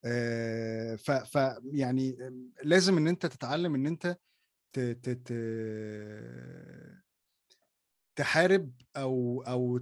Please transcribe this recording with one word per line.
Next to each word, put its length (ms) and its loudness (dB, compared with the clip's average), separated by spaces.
آه، 880 -2
ف-، 160 -4
ف-، 540 2
يعني، 520 0
لازم 340 6
إن 100 6
أنت 180 0
تتعلم 500 -2
إن 120 0
أنت 300 -2
ت-، 60 -2
ت-، 300 -2
ت-، 1700 -8
تحارب 560 4
أو، 500 0
أو 340 0